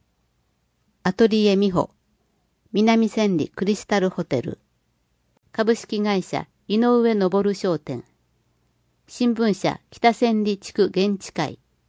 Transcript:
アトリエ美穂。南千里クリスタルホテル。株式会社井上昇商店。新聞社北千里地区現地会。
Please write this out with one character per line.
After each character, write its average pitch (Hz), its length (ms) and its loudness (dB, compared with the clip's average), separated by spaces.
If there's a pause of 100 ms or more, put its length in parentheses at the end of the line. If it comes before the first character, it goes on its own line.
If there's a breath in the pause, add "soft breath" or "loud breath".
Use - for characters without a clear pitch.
(1040)
ア 185 100 0
ト 233 140 4
リ 208 200 2
エ 196 80 4
美 202 140 2
穂。 175 220 -2 (800)
南 226 340 4
千 208 300 0
里 139 180 -4
ク 190 100 -4
リ 202 100 0
ス - 100 -12
タ 208 140 0
ル 185 100 0
ホ 180 140 -6
テ 127 180 -4
ル。 - 180 -8 (920)
株 226 240 0
式 - 260 -6
会 202 200 0
社 147 260 -8 (200)
井 208 120 0
上 233 340 2
昇 196 400 0
商 185 260 -2
店。 - 240 -10 (1040)
新 240 280 -2
聞 220 180 0
社 - 260 -4 (100)
北 - 240 0
千 220 300 0
里 202 140 -2
地 - 160 -16
区 196 120 2
現 196 320 -2
地 - 140 -16
会。 - 280 -8 (300)